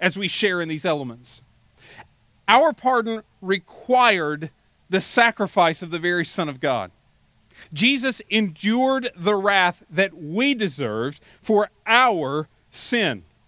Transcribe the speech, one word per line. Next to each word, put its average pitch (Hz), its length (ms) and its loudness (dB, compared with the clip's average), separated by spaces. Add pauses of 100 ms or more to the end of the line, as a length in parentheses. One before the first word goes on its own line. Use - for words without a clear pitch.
as 175 160 0
we 196 120 -4
share 185 320 -2
in 165 80 -6
these 156 160 -8
elements. 127 580 -6 (1080)
Our 277 240 6
pardon 226 500 -2 (200)
required 190 1080 0 (380)
the 185 120 0
sacrifice 196 840 2
of 170 80 -12
the 170 80 -6
very 175 260 0
Son 165 240 -4
of 131 120 -10
God. 120 320 -2 (800)
Jesus 240 580 -2
endured 220 840 -2
the 180 180 -2
wrath 190 560 0
that 185 240 -2
we 196 400 -2
deserved 135 640 -4 (220)
for 208 280 0 (160)
our 175 600 2 (220)
sin. 156 540 -2 (240)